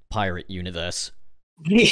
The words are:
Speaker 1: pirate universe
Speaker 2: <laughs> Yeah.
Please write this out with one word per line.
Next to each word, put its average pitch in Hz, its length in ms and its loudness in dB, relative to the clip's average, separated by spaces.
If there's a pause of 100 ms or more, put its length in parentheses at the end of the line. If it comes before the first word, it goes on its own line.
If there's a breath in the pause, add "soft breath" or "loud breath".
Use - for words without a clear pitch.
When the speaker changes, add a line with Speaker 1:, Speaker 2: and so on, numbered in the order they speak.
(120)
Speaker 1:
pirate 95 380 -2
universe 87 640 -6 (260)
Speaker 2:
<laughs> - 280 -20
Yeah. 208 260 6